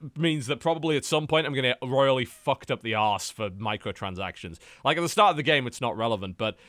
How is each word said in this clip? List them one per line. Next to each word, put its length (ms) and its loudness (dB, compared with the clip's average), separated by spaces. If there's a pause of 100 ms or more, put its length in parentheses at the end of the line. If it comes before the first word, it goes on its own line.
(160)
means 300 0
that 140 -4
probably 360 0
at 80 -2
some 220 0
point 200 2
I'm 80 -4
gonna 260 2
get 80 -8
royally 380 4
fucked 440 -4
up 120 -4
the 120 -2
arse 360 0
for 200 -6
microtransactions. 1080 -8 (260)
Like, 120 4
at 40 -2
the 80 0
start 240 6
of 60 0
the 40 -4
game, 240 2
it's 140 -10
not 160 -2
relevant, 400 -2
but 200 -4 (120)